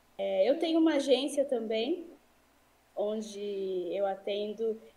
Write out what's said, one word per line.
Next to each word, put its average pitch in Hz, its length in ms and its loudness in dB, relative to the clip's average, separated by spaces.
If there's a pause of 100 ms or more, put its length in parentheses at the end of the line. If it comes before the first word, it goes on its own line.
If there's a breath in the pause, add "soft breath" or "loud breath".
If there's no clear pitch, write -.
(180)
É, 196 320 2
eu 330 100 4
tenho 330 200 2
uma 320 160 6
agência 277 500 2
também, 226 600 -2 (880)
onde 202 1000 -4
eu 196 120 0
atendo 208 720 -4 (180 soft breath)